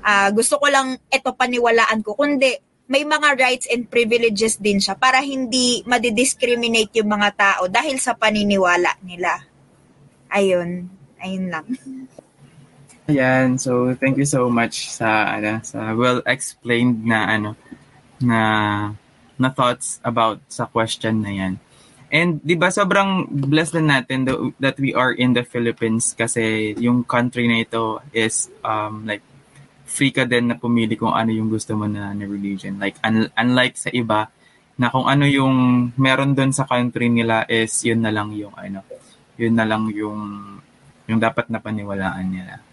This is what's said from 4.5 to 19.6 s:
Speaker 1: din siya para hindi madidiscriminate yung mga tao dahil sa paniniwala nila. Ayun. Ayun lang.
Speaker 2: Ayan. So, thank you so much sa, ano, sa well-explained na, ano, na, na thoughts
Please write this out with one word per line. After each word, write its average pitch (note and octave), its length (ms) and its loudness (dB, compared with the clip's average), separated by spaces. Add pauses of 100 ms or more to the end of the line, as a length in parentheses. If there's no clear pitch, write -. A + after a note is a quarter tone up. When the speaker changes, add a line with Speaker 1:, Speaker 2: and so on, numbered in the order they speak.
Speaker 1:
din G3+ 160 2
siya G3 160 0
para B3+ 240 2
hindi B3+ 720 0
madidiscriminate A#3 1120 0
yung G#3 160 0
mga G#3 160 2
tao G3 320 2
dahil C4 320 0
sa B3 160 -2
paniniwala G3 880 2
nila. F3 400 -6 (880)
Ayun. F3+ 560 0 (320)
Ayun F#3+ 320 -6
lang. D#3+ 160 -8 (1400)
Speaker 2:
Ayan. C3 480 4
So, B2 400 0
thank C3+ 200 0
you C#3 80 2
so C3 200 2
much A#2+ 480 -2
sa, A2 400 0
ano, G#2+ 320 -2
sa A2 320 -6
well-explained B2 1040 0
na, A2+ 240 2
ano, G#2+ 240 -2 (720)
na, A#2 180 2 (960)
na C3 160 0
thoughts B2 560 -2